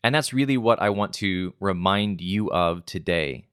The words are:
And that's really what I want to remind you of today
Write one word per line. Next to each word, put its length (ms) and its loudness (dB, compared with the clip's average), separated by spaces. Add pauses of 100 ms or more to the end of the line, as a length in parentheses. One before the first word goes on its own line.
And 100 2
that's 180 0
really 260 2
what 220 4
I 120 2
want 240 -2
to 440 -2
remind 600 0
you 300 -2
of 340 0
today 680 -2